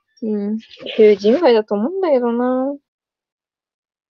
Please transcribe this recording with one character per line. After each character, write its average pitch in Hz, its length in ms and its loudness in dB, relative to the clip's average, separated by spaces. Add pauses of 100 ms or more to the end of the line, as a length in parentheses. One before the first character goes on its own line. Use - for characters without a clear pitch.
(220)
う 208 300 -4
ん。 220 60 -6 (380)
強 214 200 6
人 214 240 0
外 262 140 4
だ 214 100 2
と 220 100 -6
思 208 140 -2
う - 20 -10
ん 381 120 -6
だ 349 80 0
け 262 100 2
ど 240 120 -2
な。 254 440 -2 (1300)